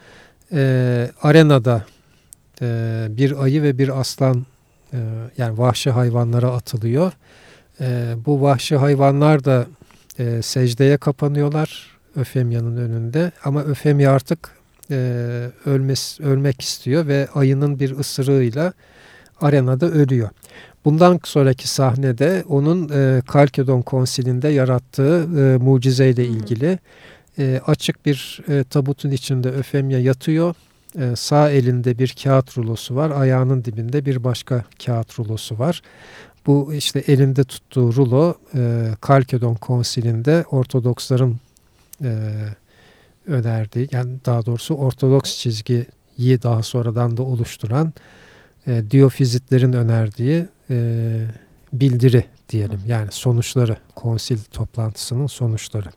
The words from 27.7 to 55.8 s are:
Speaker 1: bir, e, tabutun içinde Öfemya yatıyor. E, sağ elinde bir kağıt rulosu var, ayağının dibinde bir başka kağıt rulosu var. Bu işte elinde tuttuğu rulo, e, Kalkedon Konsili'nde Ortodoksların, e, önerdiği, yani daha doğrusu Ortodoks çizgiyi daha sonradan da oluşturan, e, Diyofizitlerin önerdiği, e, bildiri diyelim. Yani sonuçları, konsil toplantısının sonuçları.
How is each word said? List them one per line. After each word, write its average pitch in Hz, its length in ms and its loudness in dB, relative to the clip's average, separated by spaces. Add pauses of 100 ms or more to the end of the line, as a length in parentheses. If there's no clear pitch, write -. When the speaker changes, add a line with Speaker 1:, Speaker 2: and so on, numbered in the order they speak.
Speaker 1:
bir, - 440 -4
e, 139 140 2
tabutun 139 480 -2
içinde 127 400 -2
Öfemya 135 480 -2
yatıyor. 156 560 0 (440)
E, 123 160 -2
sağ 147 340 2
elinde 123 500 0
bir 127 240 -2
kağıt 135 340 2
rulosu 113 380 -6
var, 151 140 0
ayağının 131 560 0
dibinde 120 400 -4
bir 127 180 -2
başka 123 400 -4 (220)
kağıt 120 340 -4
rulosu 110 400 -8
var. 160 220 -2 (680)
Bu 143 260 2
işte 143 260 -4
elinde 135 440 2
tuttuğu 120 520 -2
rulo, 139 380 2 (220)
e, 117 340 -2 (120)
Kalkedon 123 540 0
Konsili'nde 120 960 -2
Ortodoksların, 123 880 0 (640)
e, 110 280 -4 (960)
önerdiği, 117 640 -4
yani 123 340 -6
daha 117 200 0
doğrusu 120 300 -4
Ortodoks 135 640 0
çizgiyi 120 1080 -2
daha 113 200 0
sonradan 117 540 -2
da 127 60 -4
oluşturan, 131 720 -4 (720)
e, 117 240 0
Diyofizitlerin 127 800 4
önerdiği, 117 720 0 (240)
e, 117 580 -2 (460)
bildiri 123 520 4 (240)
diyelim. 104 380 -4
Yani 113 240 -2
sonuçları, 120 640 -2 (180)
konsil 117 420 -4 (140)
toplantısının 113 760 -6
sonuçları. 110 680 -6